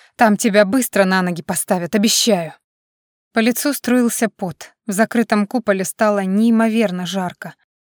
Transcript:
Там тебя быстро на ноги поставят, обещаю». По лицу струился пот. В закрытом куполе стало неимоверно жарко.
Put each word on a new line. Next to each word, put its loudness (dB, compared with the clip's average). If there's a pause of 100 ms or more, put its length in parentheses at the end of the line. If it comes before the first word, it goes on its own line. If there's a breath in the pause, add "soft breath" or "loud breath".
(180 soft breath)
Там 4
тебя 4
быстро 0
на 2
ноги -4
поставят, -4
обещаю». 0 (800)
По -2
лицу 0
струился 0
пот. -10 (120)
В -6
закрытом 0
куполе -2
стало -2
неимоверно 0
жарко. -8 (280)